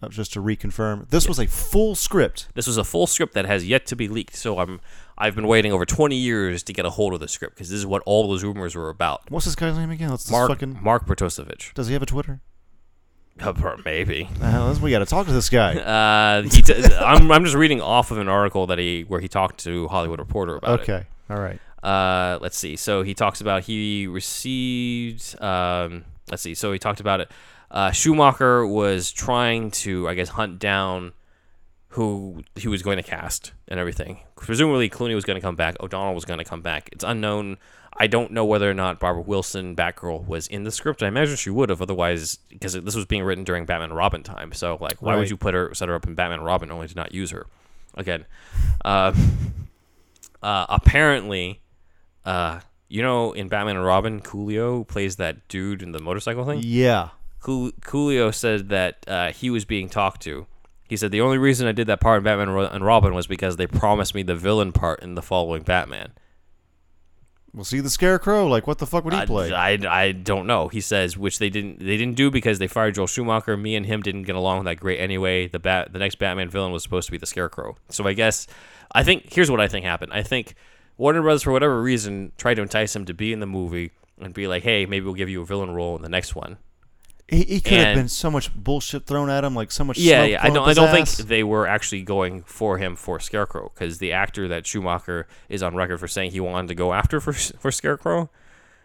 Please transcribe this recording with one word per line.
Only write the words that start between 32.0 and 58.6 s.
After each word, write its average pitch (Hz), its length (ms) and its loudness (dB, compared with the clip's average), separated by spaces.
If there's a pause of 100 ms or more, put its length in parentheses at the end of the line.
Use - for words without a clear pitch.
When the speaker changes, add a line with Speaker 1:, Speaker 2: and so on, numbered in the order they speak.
Speaker 2:
he 104 120 -8
was 101 140 -4
going 98 160 2
to 92 60 -4
cast - 500 -8 (140)
and 90 120 -6
everything. 87 400 -6 (160)
Presumably 127 540 2
Clooney 120 240 -6
was 101 120 -2
gonna 95 160 -4
come 90 140 -6
back. 82 240 -2
O'Donnell 95 360 -6
was 85 100 -10
gonna 85 200 -8
come 85 180 -12
back. 80 280 -8
It's 80 120 -16
unknown. 104 540 -4 (420)
I 110 60 4
don't 113 260 2
know 110 140 0
whether 104 240 2
or 98 60 0
not 92 240 -4
Barbara 90 240 -2
Wilson, 92 520 -6
Batgirl, 85 520 -6
was 82 180 -8
in 101 200 -10
the 110 60 -8
script. - 300 -6
I 104 60 -2
imagine 139 280 -2
she - 140 -8
would 117 200 0
have, 90 120 -2
otherwise, 87 560 -2 (240)
'cause 92 120 -8
this 92 220 -8
was 104 120 -6
being 101 160 -2
written 95 200 -4
during 87 220 -4
Batman 82 240 -4
and 80 80 -8
Robin 85 240 0
time. 82 320 -14
So, 85 260 -6
like, 78 220 -8
why 87 140 0
would 107 60 2
Speaker 1:
Right. 101 100 -2
Speaker 2:
you 98 60 -8
put 92 180 -2
her, 90 180 -2
set 90 160 -6
her 87 60 -2
up 85 100 -6
in 82 80 -6
Batman 85 240 -4
and 78 80 -8
Robin 82 240 -2
only 82 180 -10
to 80 60 -16
not 85 180 -10
use 92 200 -8
her - 160 -14 (480)
again? 87 300 -6 (600)
Uh, 95 300 4
<laughs> - 1300 -2
uh, 101 260 0
apparently, 104 920 2 (640)
uh, 87 340 -4 (280)
you 107 140 -6
know, 120 320 0
in 98 140 -10
Batman 104 300 -2
and 92 80 -2
Robin, 98 360 2
Coolio 107 680 -4
plays 98 300 -4
that 82 300 -6
dude 98 340 -6
in 87 100 -12
the 80 80 -10
motorcycle 104 460 -6
thing. 143 180 -6
Speaker 1:
Yeah. 117 460 2 (320)
Speaker 2:
Cool-, 131 300 -4 (100)
Coolio 135 520 0
said 107 360 -2